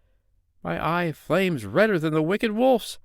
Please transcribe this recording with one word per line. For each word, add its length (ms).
My 220
eye 280
flames 520
redder 340
than 140
the 100
wicked 300
wolf's. 520